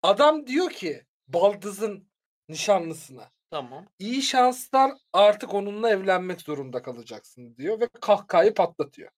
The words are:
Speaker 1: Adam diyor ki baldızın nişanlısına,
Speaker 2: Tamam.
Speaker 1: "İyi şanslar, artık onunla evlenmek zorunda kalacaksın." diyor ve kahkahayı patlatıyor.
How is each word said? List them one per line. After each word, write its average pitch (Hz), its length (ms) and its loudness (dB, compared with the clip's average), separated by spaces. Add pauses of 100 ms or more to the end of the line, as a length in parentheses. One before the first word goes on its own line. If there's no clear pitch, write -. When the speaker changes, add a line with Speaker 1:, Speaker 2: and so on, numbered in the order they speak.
Speaker 1:
Adam 285 440 4
diyor 311 220 0
ki - 360 -10 (220)
baldızın 196 800 -2 (400)
nişanlısına, 156 800 -4 (200)
Speaker 2:
Tamam. 143 340 -12 (140)
Speaker 1:
"İyi 240 220 -6
şanslar, 262 680 2 (220)
artık 208 400 4
onunla 202 360 -4
evlenmek 185 520 -2
zorunda 131 400 -8
kalacaksın." 117 760 -18
diyor 196 220 -6
ve 233 80 0 (140)
kahkahayı 202 520 2
patlatıyor. - 640 -4